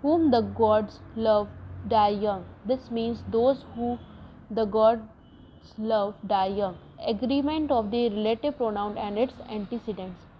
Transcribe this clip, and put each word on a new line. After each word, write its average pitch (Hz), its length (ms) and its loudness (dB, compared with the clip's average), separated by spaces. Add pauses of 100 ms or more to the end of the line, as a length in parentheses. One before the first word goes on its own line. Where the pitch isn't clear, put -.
"Whom 320 340 4
the 226 60 4 (240)
gods 214 340 2 (300)
love 208 180 4 (480)
die 208 320 4
young." 190 160 -2 (300)
This 254 260 -6
means 226 240 -4 (160)
those 262 240 4 (140)
who 240 160 -2 (680)
the 220 160 2
gods 220 320 4 (840)
love 208 200 0 (160)
die 196 300 2
young. 185 180 -2 (340)
Agreement 285 640 0
of 214 140 0
the 240 200 2
relative 226 480 0
pronoun 208 380 -2 (100)
and 208 160 -4
its - 180 -6 (160)
antecedents. 190 680 -8 (140)